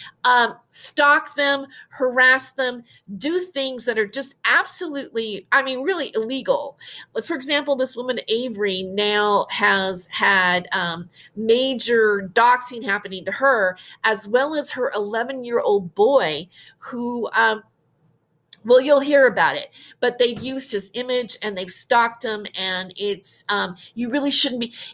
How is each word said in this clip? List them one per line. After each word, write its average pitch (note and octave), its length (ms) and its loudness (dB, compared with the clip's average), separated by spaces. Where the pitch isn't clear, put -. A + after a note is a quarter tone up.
um, A#3+ 320 4
stalk D4+ 640 2
them, C#4 320 0
harass B3+ 640 2
them, B3 300 -4
do E4 220 0
things C4+ 440 -4
that A3 140 -2
are G#3+ 80 2
just B3 380 -8
absolutely, C4 1080 -2
I C4 100 4
mean, C4 200 -4
really E4 320 -2
illegal. A3 640 -2
Like, A3 100 -4
for E4 100 -4
example, C#4 420 -2
this B3+ 200 -2
woman, B3 220 -4
Avery, G#3 540 -2
now G#3 680 2
has G3 560 0
had, F#3 640 2
um, F3 360 -4
major A3+ 960 2
doxing A#3+ 520 2
happening G3 400 -6
to F#3+ 80 -6
her, A3 440 2
as G#3+ 220 0
well C4+ 280 0
as D4 160 -4
her B3+ 240 -2
eleven-year-old A3+ 1000 -2
boy G3 540 2
who, A#3+ 560 -6
um, A3 280 2
well, B3 160 8
you'll C#4 200 4
hear C#4 260 6
about E3 300 2
it, - 140 -10
but A#3+ 180 0
they've A#3+ 220 2
used C4 300 -8
his G3 240 -6
image B3 480 -4
and G#3 140 -6
they've F3+ 140 -8
stalked A#3 540 0
him. G#3+ 220 -6
And F#3 380 -6
it's, G3 520 -8
um, F#3+ 280 -2
you A#3 160 -6
really C#4 200 0
shouldn't B3+ 300 2
be, A#3 120 -6